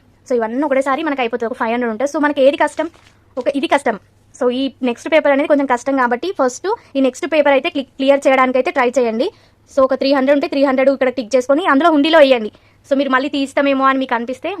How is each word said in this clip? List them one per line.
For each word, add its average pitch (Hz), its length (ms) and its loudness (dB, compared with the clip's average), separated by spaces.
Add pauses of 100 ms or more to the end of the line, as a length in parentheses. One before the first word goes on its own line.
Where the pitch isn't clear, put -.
(280)
So 254 100 -2
ఇవన్నీ 233 300 -2
ఒకటేసారి 269 400 0
మనకు 269 160 -4
అయిపోతాయి 233 260 -4
ఒక 254 120 -10
ఫైవ్ 226 140 -2
హండ్రెడ్ 247 200 -2
ఉంటే. 247 160 -4
So 320 140 -4
మనకి 285 200 0
ఏది 285 180 2
కష్టం? 311 240 -4 (540)
ఒక 311 60 -4 (120)
ఇది 320 140 -2
కష్టం. 240 240 -2 (400)
So 247 80 -2 (140)
ఈ - 20 -2 (260)
నెక్స్ట్ 240 240 -6
పేపర్ 294 220 2
అనేది 294 180 -2
కొంచెం 285 220 0
కష్టం 269 260 -4
కాబట్టి 247 280 -2 (120)
ఫస్ట్ 254 260 -4 (300)
ఈ 277 100 0
నెక్స్ట్ 247 280 -4
పేపర్ 285 220 4
అయితే 262 180 0
క్లి-, 269 240 -6
క్లియర్ 269 260 2
చేయడానికైతే 262 520 2
ట్రై 247 120 2 (100)
చేయండి. 240 280 -2 (460)
So - 140 -6
ఒక 269 140 0
త్రీ 277 160 0
హండ్రెడ్ 269 220 2
ఉంటే 330 140 2
త్రీ 285 160 0
హండ్రెడ్ 262 280 2
ఇక్కడ 247 220 0
టిక్ 214 160 -8
చేసుకొని 277 280 2 (100)
అందులో 294 220 4
హుండీలో 311 300 4
వేయండి. 240 260 2 (380)
So 277 120 0
మీరు 277 140 0
మళ్ళీ 269 220 0
తీస్తామేమో 277 540 0
అని 269 120 0
మీకు 262 140 -4
అనిపిస్తే 254 340 -8 (100)